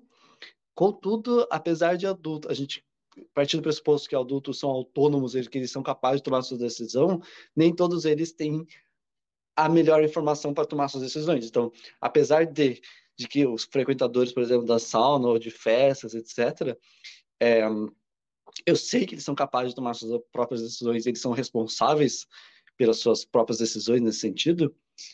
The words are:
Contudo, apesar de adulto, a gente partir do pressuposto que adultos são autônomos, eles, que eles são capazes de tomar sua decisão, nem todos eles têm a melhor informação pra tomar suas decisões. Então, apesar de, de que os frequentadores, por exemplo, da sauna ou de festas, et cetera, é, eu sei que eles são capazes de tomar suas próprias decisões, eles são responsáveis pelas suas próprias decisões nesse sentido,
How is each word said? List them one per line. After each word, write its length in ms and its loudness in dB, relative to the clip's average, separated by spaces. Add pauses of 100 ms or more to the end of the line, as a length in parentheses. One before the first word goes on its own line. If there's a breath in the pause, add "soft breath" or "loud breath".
(760 loud breath)
Contudo, 760 0
apesar 460 0
de 100 -4
adulto, 440 -6
a 40 -4
gente 300 -8 (500)
partir 220 0
do 60 -4
pressuposto 460 0
que 80 -4
adultos 420 -4
são 120 -2
autônomos, 640 0
eles, 140 -4
que 100 -8
eles 120 -4
são 120 -8
capazes 380 0
de 40 -10
tomar 180 0
sua 160 -10
decisão, 640 0 (340 loud breath)
nem 200 4
todos 300 0
eles 280 0
têm 340 -4 (920 soft breath)
a 120 4
melhor 340 6
informação 520 -2
pra 100 -2
tomar 240 -2
suas 140 -6
decisões. 440 -2
Então, 260 0 (280 loud breath)
apesar 460 4
de, 340 0 (360 loud breath)
de 120 -12
que 180 2
os 180 -4
frequentadores, 680 0
por 100 -2
exemplo, 240 2
da 120 2
sauna 500 2
ou 100 4
de 120 -8
festas, 640 0
et 140 -10
cetera, 500 -4 (600 loud breath)
é, 240 4 (1040)
eu 100 4
sei 300 -2
que 80 -12
eles 100 -14
são 100 -6
capazes 360 -2
de 60 -12
tomar 180 -4
suas 260 -6 (120)
próprias 300 -4
decisões, 440 -4
eles 140 -2
são 120 -2
responsáveis 920 0 (500 loud breath)
pelas 220 2
suas 260 0
próprias 340 0
decisões 420 0
nesse 200 -2
sentido, 540 0 (400 loud breath)